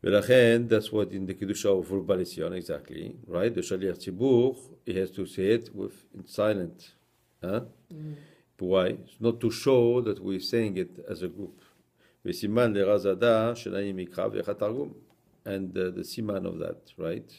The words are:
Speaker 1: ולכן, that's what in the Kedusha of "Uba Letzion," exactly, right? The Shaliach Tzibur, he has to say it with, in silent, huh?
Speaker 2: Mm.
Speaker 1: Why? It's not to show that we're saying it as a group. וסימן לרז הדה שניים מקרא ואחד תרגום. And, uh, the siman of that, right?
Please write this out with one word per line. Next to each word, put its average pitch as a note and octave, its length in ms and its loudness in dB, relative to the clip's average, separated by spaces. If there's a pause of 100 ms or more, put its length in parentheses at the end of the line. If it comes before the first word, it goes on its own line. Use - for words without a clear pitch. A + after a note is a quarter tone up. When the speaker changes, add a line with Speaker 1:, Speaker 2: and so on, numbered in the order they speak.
Speaker 1:
ולכן, A#2 680 6
that's A2 200 4
what G#2 220 0
in F#2+ 140 -6
the F#2 80 -6
Kedusha G2 440 0
of F2 140 -2
"Uba F#2+ 240 0
Letzion," F2 400 -4
exactly, D#2+ 640 -10 (100)
right? F#2 260 0
The - 60 -4
Shaliach F#2 420 -4
Tzibur, B2 540 2 (300)
he - 80 -6
has F#2 180 -2
to F#2+ 140 -6
say F#2 220 -2
it A2+ 280 0
with, G2 300 -10 (100)
in F#2 100 -14
silent, G2+ 720 -2 (480)
huh? G#2+ 220 -4 (280)
Speaker 2:
Mm. D#3 220 -12 (440)
Speaker 1:
Why? F#2 280 2 (160)
It's - 160 -20
not A#2 220 0
to A#2 100 2
show A#2+ 500 4
that - 220 -2
we're G2 160 -2
saying G#2+ 380 -2
it F2+ 160 -6 (160)
as E2+ 120 -8
a F2+ 60 -6
group. F2+ 340 -12 (640)
וסימן A2 480 0
לרז G2 320 2
הדה A2+ 500 4
שניים G2 420 -4
מקרא F#2 340 -4
ואחד G#2 220 -4
תרגום. A#2+ 400 -4 (520)
And, F#2+ 320 -6
uh, F#2 140 0
the F#2+ 120 -8
siman G2+ 420 -6
of F2 140 -6
that, - 380 -10
right? E2 420 -6